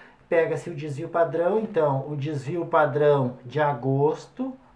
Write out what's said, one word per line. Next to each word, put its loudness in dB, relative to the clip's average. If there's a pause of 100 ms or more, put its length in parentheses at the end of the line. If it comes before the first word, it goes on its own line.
(280)
Pega-se 2
o -8
desvio -8
padrão, 0
então, 0
o -6
desvio -4
padrão 2
de -4
agosto 0 (220)